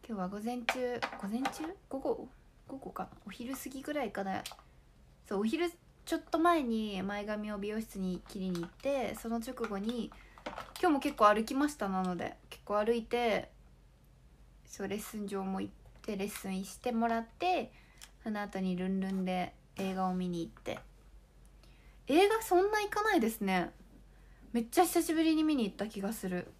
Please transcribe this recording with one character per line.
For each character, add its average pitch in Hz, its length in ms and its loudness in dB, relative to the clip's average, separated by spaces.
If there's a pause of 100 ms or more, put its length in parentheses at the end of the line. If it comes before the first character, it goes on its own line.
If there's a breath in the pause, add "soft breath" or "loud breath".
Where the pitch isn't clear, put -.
今 220 120 -6
日 - 20 -6
は 185 80 -2
午 202 160 -6
前 247 200 -4
中、 247 360 -2 (220)
午 196 80 -6
前 233 140 -2
中？ 302 200 -4 (260)
午 269 100 -6
後？ - 280 -2 (400)
午 269 100 -12
後 - 120 -12
か - 140 -8
な？ - 60 -8 (160)
お 202 40 -12
昼 247 260 -8
過 254 140 -10
ぎ 269 120 -10
ぐ 294 120 -6
ら 294 100 -2
い 226 80 -4
か 196 120 -4
な。 190 200 -4 (840)
そ 196 80 -2
う、 202 40 2
お - 40 2
昼 330 260 0 (340)
ち 330 100 -2
ょ - 20 -4
っ 330 120 -6
と 330 100 2
前 330 240 6
に 220 380 -2
前 202 240 -4
髪 214 280 -4
を 208 40 -6
美 202 120 -4
容 214 100 -2
室 220 200 -8
に 185 280 -2
切 202 120 -10
り 185 100 -2
に 175 120 -2
行 170 60 -4
っ - 20 -14
て、 262 460 -4
そ 226 140 -8
の 226 80 -2
直 240 160 -6 (140)
後 202 100 -4
に、 226 340 -2 (680 loud breath)
今 359 80 8
日 302 60 8
も 262 40 2
結 277 160 0
構 214 120 10
歩 214 180 8
き 254 100 -4
ま 294 140 4
し 294 60 -6
た、 202 120 -2
な 190 160 0
の 180 140 0
で。 - 180 -6 (140)
結 - 160 -18
構 208 180 2
歩 233 100 4
い 233 100 2
て、 233 460 0 (1160)
そ - 180 -10
う、 190 60 -4
レ 202 80 -2
ッ - 20 -4
ス - 180 -10
ン 208 100 -4
場 196 180 -4
も 190 160 -2
行 202 80 -6
っ - 40 -18 (280)
て、 208 160 -4
レ 196 80 -2
ッ 214 40 -4
ス - 200 -8
ン 190 160 -4
し - 100 -14
て - 160 -2
も 233 160 2
ら 226 120 2
っ 226 60 -6
て、 349 460 0 (520 loud breath)
そ 226 60 -4
の 208 120 -4
後 202 180 -6
に 185 160 0
ル 185 140 -2
ン 190 100 0
ル 190 140 -2
ン 190 100 0
で 180 300 -2 (240)
映 190 180 -2
画 185 120 0
を 185 60 0
見 185 140 0
に 170 140 -2
行 165 80 -6
っ - 20 -16
て。 - 280 -8 (1300 soft breath)
映 349 200 8
画 440 140 4
そ 370 200 2
ん 403 80 4
な 427 120 2
行 415 80 -2
か 415 140 0
な 427 120 4
い 311 60 6
で 226 80 4
す 226 100 -6
ね。 190 320 0 (800 loud breath)
め 233 100 0
っ 226 80 -4
ち 349 120 4
ゃ - 20 10
久 339 180 4
し 330 120 0
ぶ 320 100 4
り 320 120 6
に 311 80 4
見 311 120 4
に 240 80 2
行 190 80 0
っ - 40 -18
た 208 120 -4
気 208 140 -8
が 196 100 -2
す 196 160 -6
る。 180 320 -4